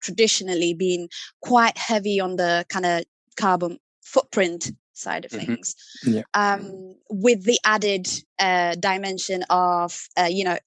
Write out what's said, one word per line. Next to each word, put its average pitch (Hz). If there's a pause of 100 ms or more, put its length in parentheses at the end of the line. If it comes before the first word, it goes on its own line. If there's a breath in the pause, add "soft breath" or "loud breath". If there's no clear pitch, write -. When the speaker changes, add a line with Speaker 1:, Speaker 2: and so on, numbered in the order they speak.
Speaker 1:
traditionally 185
been 175 (340 loud breath)
quite 233
heavy 208
on 185
the 175
kinda 175 (320)
carbon 180 (240)
footprint 175 (220)
side -
of -
Speaker 2:
Mm-hmm. 117
Speaker 1:
things. - (300 loud breath)
Speaker 2:
Yeah. 110 (120)
Speaker 1:
Um, 196 (140)
with 202
the 233
added, 208 (300)
uh, 180
dimension 190
of, 175 (100)
uh, 175
you 190
know, 175